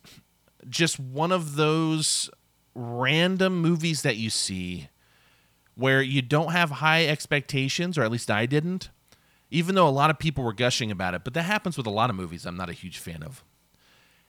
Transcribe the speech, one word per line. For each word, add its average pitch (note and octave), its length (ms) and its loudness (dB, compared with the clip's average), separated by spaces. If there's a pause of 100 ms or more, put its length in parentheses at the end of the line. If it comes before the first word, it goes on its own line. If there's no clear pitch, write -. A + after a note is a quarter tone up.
(680)
just D3+ 320 0
one C#3 320 -2
of D#3+ 240 0
those D#3 760 2 (460)
random E3 880 2
movies D#3+ 400 2
that B2+ 160 0
you A2 120 -2
see F2+ 600 -4 (840)
where C3+ 260 4
you C3+ 200 0
don't D3 300 0
have E3+ 180 2
high D#3 380 2
expectations, D3 920 -2
or C3+ 60 2
at A2 80 0
least A#2+ 180 -4
I A2 160 2
didn't, D#3 440 -2 (600)
even E3+ 260 0
though F3+ 120 8
a - 20 4
lot C#3 200 4
of D#3 100 0
people D3 240 -2
were A#2 80 -2
gushing A#2+ 400 0
about F#2 220 -2
it. F2+ 100 -6
But B2 100 -8
that E3 100 -2
happens G3 340 -2
with A#2 100 -4
a G#2+ 40 -2
lot A2 180 2
of G2 80 -2
movies E2+ 280 -8
I'm F2 120 -8
not F2+ 120 -6
a E2 40 -8
huge E2+ 240 -14
fan E2 260 -12
of. - 180 -14 (880)